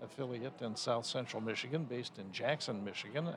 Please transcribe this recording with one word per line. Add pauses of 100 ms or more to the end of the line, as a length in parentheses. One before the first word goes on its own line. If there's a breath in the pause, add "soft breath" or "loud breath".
affiliate
in
South
Central
Michigan,
based
in
Jackson,
Michigan.